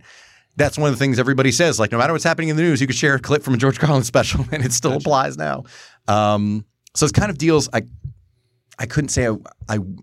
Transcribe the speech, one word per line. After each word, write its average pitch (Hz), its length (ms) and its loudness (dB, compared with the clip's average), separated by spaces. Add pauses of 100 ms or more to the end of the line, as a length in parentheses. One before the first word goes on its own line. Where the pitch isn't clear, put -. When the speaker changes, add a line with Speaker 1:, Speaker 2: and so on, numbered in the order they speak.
(560)
Speaker 1:
that's 143 240 -2
one 147 100 2
of 131 60 0
the - 40 -4
things 135 200 2
everybody 131 320 2
says, 151 280 2
like, 107 120 0
no 117 80 0
matter 147 140 2
what's 151 100 -2
happening 160 260 0
in 151 60 0
the 156 80 2
news, 156 180 2
you 135 60 0
could 127 80 -2
share 139 180 2
a 131 60 0
clip 147 240 0
from 135 100 0
a 120 40 2
George 131 200 2
Carlin 147 260 2
special 127 440 0
<laughs> - 40 -14
and 147 140 -2
it 127 80 -2
still 139 200 0
Speaker 2:
Gotcha. 139 100 -4
Speaker 1:
applies 139 340 0
now. 143 280 -6 (420)
Um, 104 580 2 (300)
so - 100 0
it's 147 80 0
kind 208 160 2
of 165 80 -6
deals 156 340 2
I, 113 120 -2 (960)
I 117 80 -8
couldn't 139 220 -2
say 127 180 0
I, 107 80 0 (340)
I, 110 80 -2 (260)